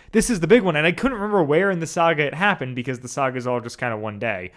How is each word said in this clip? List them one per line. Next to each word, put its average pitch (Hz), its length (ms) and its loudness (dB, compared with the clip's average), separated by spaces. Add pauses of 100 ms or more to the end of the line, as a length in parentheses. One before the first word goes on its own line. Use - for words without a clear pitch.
(100)
this 226 200 2
is 196 100 0
the 165 80 0
big 226 140 8
one, 180 120 0
and 151 120 2
I 180 40 6
couldn't 233 280 -2
remember 202 260 2
where 170 260 4
in 180 80 -2
the 165 80 -4
saga 165 380 2
it 139 100 -2
happened 151 400 -2
because 123 240 -6
the 127 100 -14
saga's 127 380 -2
all 123 140 -2
just 120 180 -12
kinda 117 180 -4
one 107 220 -8
day. 101 380 -4